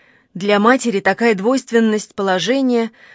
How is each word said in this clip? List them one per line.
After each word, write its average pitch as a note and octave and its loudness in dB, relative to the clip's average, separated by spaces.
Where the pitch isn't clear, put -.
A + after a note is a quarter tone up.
Для G3+ 0
матери A3+ 2
такая A3 0
двойственность A3+ -2
положения A3+ -2